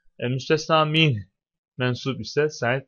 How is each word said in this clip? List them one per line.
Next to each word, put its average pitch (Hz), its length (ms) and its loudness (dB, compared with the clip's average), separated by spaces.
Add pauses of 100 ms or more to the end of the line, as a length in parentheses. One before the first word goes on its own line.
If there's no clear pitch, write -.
(180)
E, 123 100 -4
müstesna 156 560 0
min 151 340 2 (600)
mensup 127 420 -2
ise 147 280 0
Said, 135 400 -2